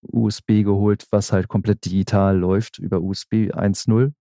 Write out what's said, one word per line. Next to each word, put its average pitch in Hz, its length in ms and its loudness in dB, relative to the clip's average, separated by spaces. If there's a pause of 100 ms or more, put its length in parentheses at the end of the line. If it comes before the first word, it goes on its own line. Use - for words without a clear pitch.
(120)
U 113 160 2
S - 140 -6
B 107 200 2
geholt, 101 480 0
was 101 220 0
halt 92 160 0
komplett - 360 0
digital 98 540 0
läuft 95 400 -2
über 92 220 -4
U 92 100 -6
S - 160 -8
B 110 240 0
eins 98 380 -2
null. 127 320 2